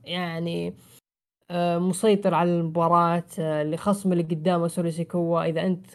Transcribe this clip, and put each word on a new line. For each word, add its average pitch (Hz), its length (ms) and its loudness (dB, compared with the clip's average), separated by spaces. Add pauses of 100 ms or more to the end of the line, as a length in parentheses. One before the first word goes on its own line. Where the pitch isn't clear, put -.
يعني، 170 720 -6 (760)
آه، 175 280 0
مسيطر 190 560 2
على 170 260 2
المباراة، 170 640 2 (160)
آه، 156 240 -2
لخصم 185 480 0
اللي 170 120 2
قدامه 170 440 0
سولو 170 240 -2
سيكوا: 170 520 -2
"إذا 160 180 -2
أنت 185 340 -2